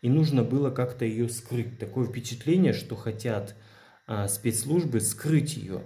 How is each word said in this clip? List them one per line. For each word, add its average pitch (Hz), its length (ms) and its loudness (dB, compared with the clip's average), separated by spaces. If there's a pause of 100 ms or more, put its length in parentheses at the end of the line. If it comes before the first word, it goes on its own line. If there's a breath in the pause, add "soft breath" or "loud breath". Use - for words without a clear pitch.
И 123 80 2
нужно 139 340 6
было 131 260 2
как-то 123 340 -2
ее 113 240 0
скрыть. - 520 -6
Такое 127 280 -2
впечатление, 151 640 2
что - 220 -6
хотят, 107 600 -4 (520 loud breath)
а, 101 200 -2
спецслужбы 123 720 0
скрыть - 560 0
ее. 95 280 -8